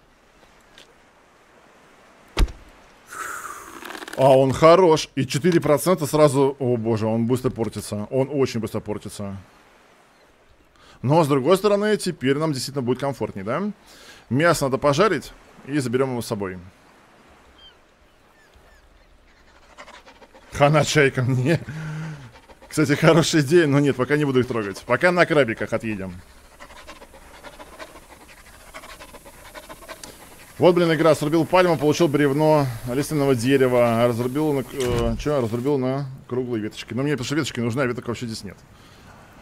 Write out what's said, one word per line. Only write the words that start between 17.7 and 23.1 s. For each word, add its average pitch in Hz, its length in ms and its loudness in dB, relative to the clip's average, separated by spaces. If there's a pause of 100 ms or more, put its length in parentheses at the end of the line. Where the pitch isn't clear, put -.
Хана 143 320 4
чайка 135 380 2
мне. 127 380 0 (1080)
Кстати, 147 260 0
хорошая 160 480 4